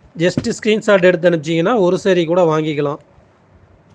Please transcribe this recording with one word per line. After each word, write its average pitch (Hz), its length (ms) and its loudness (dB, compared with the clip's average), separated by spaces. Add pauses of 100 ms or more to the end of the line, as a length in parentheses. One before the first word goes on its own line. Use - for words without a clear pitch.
(160)
just 175 320 -2
ஸ்கிரீன்ஷாட் 202 600 0
எடுத்து 180 200 2
அனுப்பிச்சிங்கன்னா, 165 500 0
ஒரு 180 200 2
சேரீ 180 260 0
கூட 175 180 0
வாங்கிக்கலாம். 156 580 -2 (960)